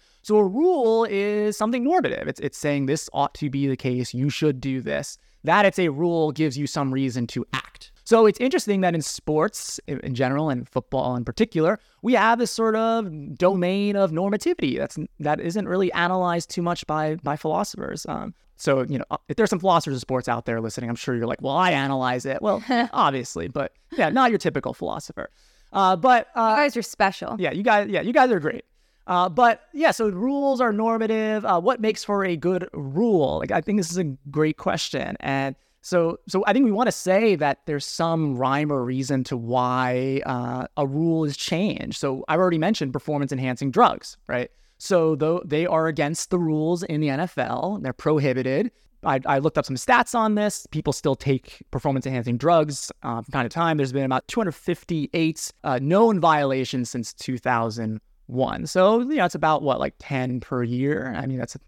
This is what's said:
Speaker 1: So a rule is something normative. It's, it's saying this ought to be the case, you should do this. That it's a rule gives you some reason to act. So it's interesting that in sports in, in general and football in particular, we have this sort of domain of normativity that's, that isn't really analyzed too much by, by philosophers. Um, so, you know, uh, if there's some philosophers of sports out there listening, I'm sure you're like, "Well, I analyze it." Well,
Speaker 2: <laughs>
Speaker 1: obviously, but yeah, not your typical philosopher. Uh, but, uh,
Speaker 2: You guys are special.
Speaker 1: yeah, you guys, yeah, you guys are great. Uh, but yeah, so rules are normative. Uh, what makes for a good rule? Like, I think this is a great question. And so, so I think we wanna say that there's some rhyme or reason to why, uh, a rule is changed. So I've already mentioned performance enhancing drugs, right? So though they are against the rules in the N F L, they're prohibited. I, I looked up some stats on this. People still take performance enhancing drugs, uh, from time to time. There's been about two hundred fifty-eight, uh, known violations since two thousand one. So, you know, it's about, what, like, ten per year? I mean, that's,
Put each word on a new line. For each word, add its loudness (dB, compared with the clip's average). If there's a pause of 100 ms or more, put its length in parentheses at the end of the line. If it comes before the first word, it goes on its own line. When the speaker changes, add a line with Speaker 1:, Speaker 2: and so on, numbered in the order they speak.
(220)
Speaker 1:
So 2
a 6
rule 2
is -2
something -2
normative. 0
It's, -8
it's -6
saying 0
this -2
ought -2
to -4
be -2
the 0
case, -4
you 0
should 0
do -4
this. -6 (260)
That 4
it's 2
a 2
rule 0
gives 0
you -2
some -2
reason -2
to -6
act. -10 (120)
So 6
it's 2
interesting 0
that 2
in -2
sports -4
in, -6
in -8
general 0
and -4
football -2
in -4
particular, 0 (220)
we 2
have 4
this 0
sort 0
of -2
domain 2
of 2
normativity 0
that's, -6 (220)
that 0
isn't -4
really 0
analyzed 0
too -4
much -4
by, -2
by -2
philosophers. -4
Um, -8 (240)
so, 2
you -4
know, -6
uh, -2 (100)
if -6
there's 4
some 0
philosophers 2
of -6
sports -2
out -4
there -2
listening, -6
I'm -4
sure -4
you're -2
like, -4
"Well, -2
I 4
analyze 0
it." -4
Well, 0
Speaker 2:
<laughs> 2
Speaker 1:
obviously, 0
but -6 (240)
yeah, 2
not 4
your 4
typical -2
philosopher. -10 (440)
Uh, 4
but, 4
uh, 2
Speaker 2:
You 4
guys 0
are -2
special. -2
Speaker 1:
yeah, 0
you -4
guys, 4
yeah, 0
you -2
guys 6
are 2
great. -4 (440)
Uh, 2
but 4 (100)
yeah, 2
so -2
rules 0
are 2
normative. 0
Uh, 2
what 0
makes 0
for 0
a -2
good -2
rule? 0
Like, -4
I 2
think 0
this -2
is -6
a 0 (260)
great 2
question. -4
And -4 (260)
so, 0 (100)
so 0
I 4
think 4
we 4
wanna 2
say 2
that 0
there's -4
some 0
rhyme 0
or 0
reason -2
to -4
why, 0
uh, -4 (120)
a 0
rule 0
is -4
changed. -4
So -4
I've 2
already 4
mentioned 0
performance -4
enhancing -4
drugs, 2 (100)
right? -4 (280)
So 2
though 0
they 0
are 2
against -2
the 2
rules 0
in -2
the 2
N 0
F -4
L, -2
they're -4
prohibited. 0 (320)
I, 2
I 4
looked 0
up 0
some -6
stats 2
on 2
this. -2
People -2
still 0
take -4
performance -2
enhancing -2
drugs, 2 (120)
uh, -4
from -16
time 0
to -6
time. 2
There's 0
been 0
about -2
two -4
hundred 0
fifty-eight, -2 (100)
uh, 0
known 4
violations 2
since -8
two -6
thousand -2 (240)
one. -2
So, 4
you -2
know, 4
it's -2
about, 2
what, 0
like, -2
ten -4
per -4
year? -2
I -6
mean, -4
that's, -8 (120)